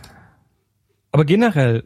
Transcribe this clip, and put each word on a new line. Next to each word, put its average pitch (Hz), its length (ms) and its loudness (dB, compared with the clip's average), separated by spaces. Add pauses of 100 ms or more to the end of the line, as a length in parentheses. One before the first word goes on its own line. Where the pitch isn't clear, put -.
(1120)
Aber 151 120 2
generell 151 600 0